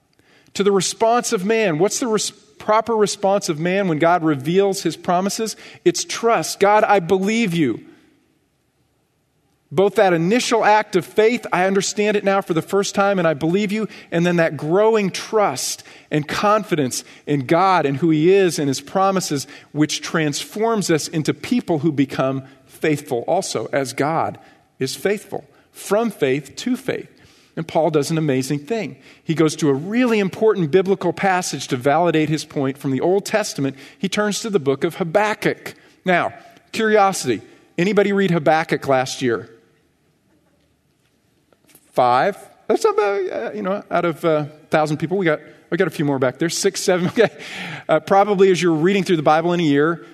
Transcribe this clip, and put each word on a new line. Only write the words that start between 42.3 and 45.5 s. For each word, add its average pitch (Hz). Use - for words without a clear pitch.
That's -
not 403
bad, 403
uh, -
you 208
know, 190
out 175
of, 160
uh, 151
thousand 151
people. 165
We 190
got, 156